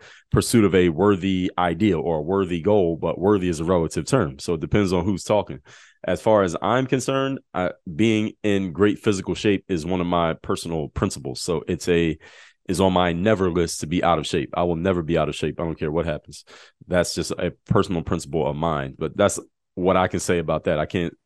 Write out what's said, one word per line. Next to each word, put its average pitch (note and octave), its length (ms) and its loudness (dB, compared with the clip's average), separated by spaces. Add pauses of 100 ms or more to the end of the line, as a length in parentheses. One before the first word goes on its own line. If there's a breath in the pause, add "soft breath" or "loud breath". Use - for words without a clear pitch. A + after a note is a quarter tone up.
(300 soft breath)
pursuit G#2+ 340 4
of F2+ 100 4
a F2+ 160 6
worthy F#2 680 2
ideal F2 400 2
or D#2 200 -2
a D2+ 40 -4
worthy F2+ 380 0
goal, F2+ 360 2
but D2+ 220 -4
worthy F#2 300 2
is E2 100 -2
a D#2+ 60 -4
relative E2 420 0
term. E2 320 0
So - 160 -4
it D#2+ 60 -6
depends F2+ 320 2
on F2+ 120 0
who's F#2 200 -2
talking. G2 360 -2 (440 soft breath)
As F2+ 160 -2
far G#2+ 220 4
as E2+ 200 0
I'm B2 240 0
concerned, C3+ 540 -2 (140)
uh, F2+ 160 -2 (240)
being G#2+ 380 2 (100)
in G2 300 0
great F#2+ 260 2
physical F#2+ 360 -2
shape G2 340 0
is E2+ 160 -2
one F2+ 160 -2
of F2 60 0
my E2+ 280 2
personal E2 540 -6
principles. C#2 520 -4
So E2+ 260 -4
it's F2+ 220 -4
a, E2+ 280 2 (520 soft breath)
is F2 120 0
on F#2+ 120 4
my F2+ 200 2
never F#2 380 2
list E2+ 300 -2
to E2 80 -8
be E2+ 160 0
out E2 160 4
of D2 60 -6
shape. D#2 280 -2
I F2 80 0
will F2 140 0
never F2 260 0
be D#2+ 160 0
out D2+ 100 0
of C#2+ 60 -6
shape. D#2 240 -6
I E2 60 -4
don't D#2+ 140 -6
care D#2 120 -4
what E2 160 -2
happens. - 380 -10 (420 soft breath)
That's F2 260 0
just - 200 -4
a F2 200 -4 (140)
personal F#2 360 2
principle D2+ 440 -4
of D2 80 -2
mine, C#2+ 420 -4
but D#2 200 -6
that's G2 240 2 (340)
what F#2 220 2
I F#2 100 2
can F2+ 140 -2
say F2+ 180 0
about D#2 260 -2
that. E2 140 0
I D2+ 80 -2
can't E2+ 260 -4 (140)